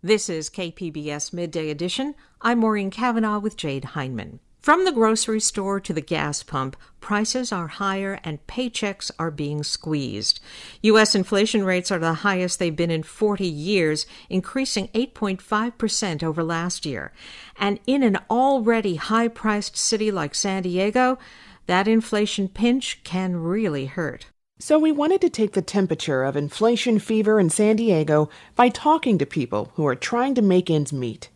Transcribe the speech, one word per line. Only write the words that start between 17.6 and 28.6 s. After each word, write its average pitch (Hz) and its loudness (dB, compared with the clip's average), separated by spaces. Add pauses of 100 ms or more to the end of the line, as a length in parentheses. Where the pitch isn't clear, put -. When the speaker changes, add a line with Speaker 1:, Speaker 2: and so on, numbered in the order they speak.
Speaker 1:
in 269 2
an 208 4 (100)
already 233 2
high-priced 220 -2
city 214 0
like 160 -4
San 190 -2
Diego, 214 2 (480)
that 190 2
inflation 208 2
pinch 240 0
can 185 -4
really 165 -2
hurt. 147 -6 (340)
Speaker 2:
So 311 4
we 311 4
wanted 302 2
to 349 4
take 214 0
the 190 2
temperature 160 0
of 135 0
inflation 220 2
fever 214 4
in 170 6
San 214 4
Diego 156 4 (260)
by 247 6